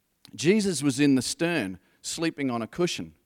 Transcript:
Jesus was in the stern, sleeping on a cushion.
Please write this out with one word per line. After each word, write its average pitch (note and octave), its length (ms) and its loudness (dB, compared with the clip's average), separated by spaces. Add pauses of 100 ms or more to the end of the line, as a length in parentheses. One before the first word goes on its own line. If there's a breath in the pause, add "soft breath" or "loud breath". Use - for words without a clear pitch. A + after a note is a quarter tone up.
(340)
Jesus F3+ 480 2
was C#3 200 0
in C#3+ 140 6
the B2+ 60 4
stern, C3 560 -4 (240)
sleeping D#3+ 480 -4
on A#2 120 -2
a A2 60 -6
cushion. G2+ 460 -4 (120)